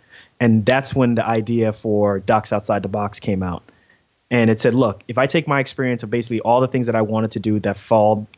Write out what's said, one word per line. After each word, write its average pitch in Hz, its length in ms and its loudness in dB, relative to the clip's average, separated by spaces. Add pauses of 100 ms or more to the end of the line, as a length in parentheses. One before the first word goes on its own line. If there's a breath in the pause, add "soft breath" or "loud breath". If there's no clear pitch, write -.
(400 loud breath)
And 110 240 4
that's 127 300 0
when 120 220 2
the 110 100 -2
idea 113 460 0
for 104 480 0
Docs 107 320 0
Outside 101 300 -2
the 98 60 -6
Box 104 300 -6
came 95 240 -4
out. 87 200 -6 (680 soft breath)
And 117 200 4
it 110 100 0
said, 120 140 2
"Look, 120 340 0
if 110 80 -6
I 131 100 2
take 156 220 -2
my 143 100 2
experience 127 440 -4
of 107 80 -8
basically 120 300 -2
all 120 200 2
the 127 80 2
things 127 160 -2
that 113 120 -2
I 113 60 2
wanted 110 300 -2
to 110 80 -6
do 107 200 0
that 98 180 -4
fall, 107 480 2 (120)